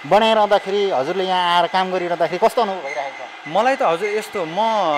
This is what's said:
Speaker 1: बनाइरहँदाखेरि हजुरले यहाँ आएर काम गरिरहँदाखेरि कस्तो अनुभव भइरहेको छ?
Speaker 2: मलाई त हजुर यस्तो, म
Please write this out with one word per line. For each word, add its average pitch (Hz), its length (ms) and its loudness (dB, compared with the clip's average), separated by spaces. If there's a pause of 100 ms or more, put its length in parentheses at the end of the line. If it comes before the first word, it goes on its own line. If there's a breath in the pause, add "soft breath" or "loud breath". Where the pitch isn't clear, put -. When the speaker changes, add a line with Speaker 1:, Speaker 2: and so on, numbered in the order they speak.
Speaker 1:
बनाइरहँदाखेरि 202 840 4
हजुरले 170 340 -2
यहाँ 180 320 0
आएर 175 100 4
काम 185 260 0
गरिरहँदाखेरि 175 540 0
कस्तो 240 160 0
अनुभव 190 180 -4
भइरहेको 139 440 -8
छ? - 240 -16
Speaker 2:
मलाई 226 280 2
त 262 60 -4
हजुर 180 260 0
यस्तो, 208 360 -4
म 160 140 -6 (400)